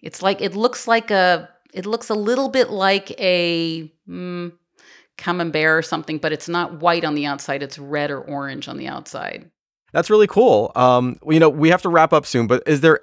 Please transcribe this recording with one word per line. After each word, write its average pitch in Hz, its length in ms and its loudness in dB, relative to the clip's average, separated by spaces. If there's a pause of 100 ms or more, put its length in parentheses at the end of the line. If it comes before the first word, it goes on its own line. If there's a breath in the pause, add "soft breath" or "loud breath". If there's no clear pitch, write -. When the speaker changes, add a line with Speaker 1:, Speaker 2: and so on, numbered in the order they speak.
Speaker 1:
It's - 180 -16
like, 196 200 -2
it 185 140 -4
looks 233 340 -2
like 226 200 0
a, 180 400 2 (240)
it 185 120 -10
looks 220 240 -6
a 220 60 -2
little 247 340 0
bit 262 200 0
like 196 420 -2
a, 170 800 -2 (180)
mm, 175 440 -10 (640 soft breath)
camembert 160 600 0
or 160 60 0
something, 156 340 -6
but 151 140 -4
it's 151 180 -8
not 170 300 -6
white 170 260 0
on 151 80 -2
the 147 140 -4
outside. 139 340 -6
It's 139 160 -12
red 143 320 -6
or 139 120 -10
orange 139 460 -12
on 135 100 -12
the 135 100 -12
outside. - 640 -12 (400)
Speaker 2:
That's 165 180 0
really 214 160 6
cool. 170 500 4
Um, 123 520 4
you 156 120 6
know, 160 100 8
we 151 200 2
have 175 140 2
to 190 60 -2
wrap 160 220 2
up 120 140 4
soon, 117 220 -2
but 127 180 2
is 147 160 0
there 160 220 6